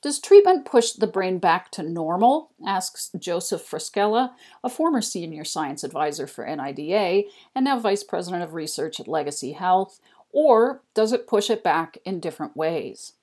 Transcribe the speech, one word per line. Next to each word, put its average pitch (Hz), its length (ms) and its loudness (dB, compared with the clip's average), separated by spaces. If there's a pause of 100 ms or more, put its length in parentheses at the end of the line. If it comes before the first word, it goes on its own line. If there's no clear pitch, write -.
"Does 285 180 -4
treatment 381 460 8
push 233 260 4
the 214 160 -2
brain 185 300 -2
back 175 340 0
to 180 120 -10
normal?" 175 640 0 (160)
asks - 520 -6
Joseph 175 460 -4
Fraschella, 214 720 -2 (300)
a 254 60 -4
former 311 320 0
senior 160 440 -8
science 147 380 -6
advisor 147 440 -4
for - 160 -14
N 147 160 -8
I 139 140 -8
D 151 220 -6
A 202 340 0 (260)
and 262 80 0
now 269 160 0
vice 202 240 -2
president 175 400 -6
of 160 120 -12
research 156 440 -8
at - 80 -14
Legacy 147 460 -6
Health, 185 480 0 (320)
"or 262 480 4 (120)
does 220 200 2
it 240 140 -4
push 202 220 0
it 220 140 -2
back 160 400 -2
in 190 160 -6
different 156 380 -10
ways?" 156 640 -6